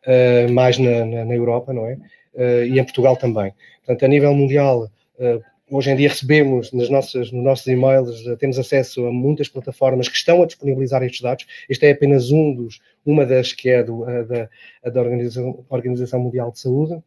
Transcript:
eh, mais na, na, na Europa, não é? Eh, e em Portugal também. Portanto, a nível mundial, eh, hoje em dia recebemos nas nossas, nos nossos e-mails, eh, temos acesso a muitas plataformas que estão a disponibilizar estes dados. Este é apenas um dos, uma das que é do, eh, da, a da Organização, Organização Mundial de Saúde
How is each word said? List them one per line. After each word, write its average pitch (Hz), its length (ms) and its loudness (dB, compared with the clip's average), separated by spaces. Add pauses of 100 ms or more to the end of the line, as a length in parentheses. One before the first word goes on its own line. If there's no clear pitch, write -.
eh, 123 440 4
mais 123 320 4
na, 120 260 2
na, 113 200 -6
na 120 100 -2
Europa, 120 360 -2
não 117 140 -6
é? 127 100 -8 (400)
Eh, 123 300 0
e 131 140 2
em 123 40 2
Portugal 127 320 2
também. 107 380 -4 (320)
Portanto, 127 180 -2
a 131 40 4
nível 143 260 4
mundial, 135 560 2 (300)
eh, 120 200 -2 (320)
hoje 139 200 0
em 135 40 2
dia 139 140 2
recebemos 135 640 0
nas 120 180 -2
nossas, 131 420 -2
nos 123 120 -6
nossos 131 240 0
e-mails, 127 580 0
eh, 120 100 -6
temos 135 220 -4
acesso 131 480 -2
a 120 60 -4
muitas 139 360 -2
plataformas 131 600 -2
que - 80 -10
estão 175 260 2
a 170 60 4
disponibilizar 131 560 -4
estes 123 180 -8
dados. 123 240 -6 (240)
Este 135 160 0
é 143 60 8
apenas 139 400 2
um 151 240 4
dos, 117 240 -12 (260)
uma 147 180 2
das 127 300 0
que - 160 -4
é 123 140 4
do, 117 260 -6
eh, 120 140 -4
da, 113 260 -8 (340)
a 123 60 -6
da 120 120 -2
Organização, 120 680 -6
Organização 123 500 -4
Mundial 120 320 -6
de - 80 -20
Saúde 156 480 -4